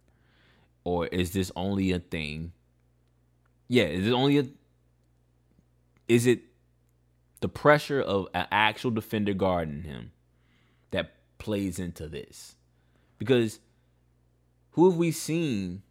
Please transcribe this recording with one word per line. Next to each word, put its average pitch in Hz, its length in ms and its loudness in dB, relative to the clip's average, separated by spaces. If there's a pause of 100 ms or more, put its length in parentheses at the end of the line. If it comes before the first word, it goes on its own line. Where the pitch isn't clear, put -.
(840)
Or 87 240 -2
is 90 240 -2
this 95 240 -4
only 95 360 -2
a 90 80 0
thing? 80 520 -8 (1160)
Yeah, 120 180 4
is 92 220 -2
it 120 40 2
only 139 280 2
a, 131 60 0 (1600)
is 120 200 4
it 120 140 4 (1000)
the 95 80 -2
pressure 147 520 2
of 95 320 -2
an 90 180 -4
actual 107 400 2
defender 107 420 -2
guarding 85 500 -2
him 64 280 -12 (800)
that 82 200 -4 (260)
plays 98 420 -4
into 85 280 -8
this? - 480 -16 (640)
Because 113 420 2 (1120)
who 175 180 6
have 170 80 2
we 165 140 2
seen 113 800 -4